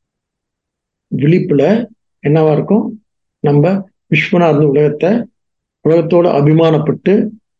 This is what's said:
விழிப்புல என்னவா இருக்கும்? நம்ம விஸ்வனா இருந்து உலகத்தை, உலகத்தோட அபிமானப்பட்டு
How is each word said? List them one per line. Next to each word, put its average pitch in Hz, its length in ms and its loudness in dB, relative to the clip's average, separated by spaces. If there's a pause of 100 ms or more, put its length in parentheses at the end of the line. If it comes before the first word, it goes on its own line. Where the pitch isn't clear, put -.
(1160)
விழிப்புல 151 680 0 (420)
என்னவா 156 240 2
இருக்கும்? 156 520 -2 (360)
நம்ம 151 500 0 (200)
விஸ்வனா 165 400 0
இருந்து 151 200 2
உலகத்தை, 147 400 0 (800)
உலகத்தோட 170 360 2
அபிமானப்பட்டு 160 1000 0 (320)